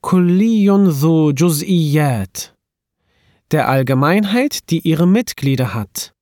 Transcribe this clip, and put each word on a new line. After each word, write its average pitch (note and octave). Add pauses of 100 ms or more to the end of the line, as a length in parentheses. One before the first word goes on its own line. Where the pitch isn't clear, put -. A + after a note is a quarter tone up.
Kulliyun G3
dhu D3+
Juz'iyat, D3 (960)
der D3
Allgemeinheit, D#3+
die E3
ihre E3+
Mitglieder C3+
hat. -